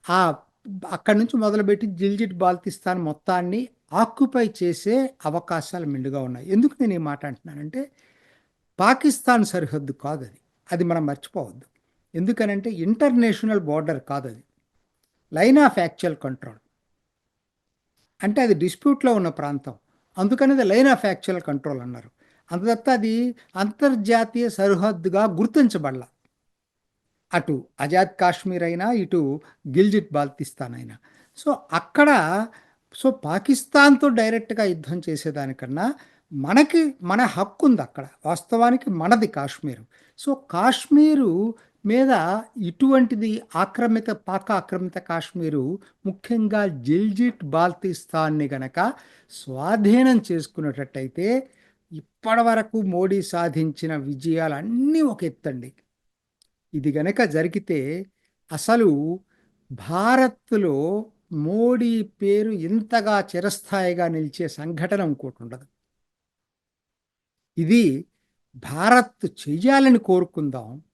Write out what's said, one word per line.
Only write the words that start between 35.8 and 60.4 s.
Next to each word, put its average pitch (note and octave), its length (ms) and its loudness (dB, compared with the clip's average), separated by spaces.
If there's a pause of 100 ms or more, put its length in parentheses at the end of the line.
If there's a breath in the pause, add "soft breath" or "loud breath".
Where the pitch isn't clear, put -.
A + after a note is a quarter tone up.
మనకి, C4+ 720 2
మన F#3+ 200 0
హక్కు G3+ 440 -2
ఉంది A3 160 4
అక్కడ, C3+ 240 -12 (200)
వాస్తవానికి A#3 640 0
మనది G3+ 360 2
కాశ్మీరు. C#3 580 -8 (340 soft breath)
So C#4 180 -2 (140)
కాశ్మీరు A#3 1040 4 (320 soft breath)
మీద C4 240 4 (480)
ఇటువంటిది A3+ 840 2 (140)
ఆక్రమిత, A3 540 0
పాక్ F#3+ 400 -6
ఆక్రమిత F#3 480 -4
కాశ్మీరు, E3 800 -6 (280 soft breath)
ముఖ్యంగా G#3 560 -2
గిల్జిట్ F#3+ 840 -2
బాల్తిస్తాన్ని D#3 1040 -2
గనక C#3 440 -4 (380 soft breath)
స్వాధీనం G#3 920 2 (100)
చేసుకునేటట్టయితే D#3 1160 -6 (420 soft breath)
ఇప్పటి A3 480 -2
వరకు A3 420 0
మోడీ F#3+ 400 0
సాధించిన D#3+ 760 -4
విజయాలన్నీ D#3+ 1040 -2
ఒక A3+ 240 0
ఎత్తండి. C3 480 -8 (1040)
ఇది C#3+ 180 -2
గనక F3+ 300 0
జరిగితే E3 840 -4 (460)
అసలు F3 680 0 (520)
భారత్లో G3+ 1300 0 (260)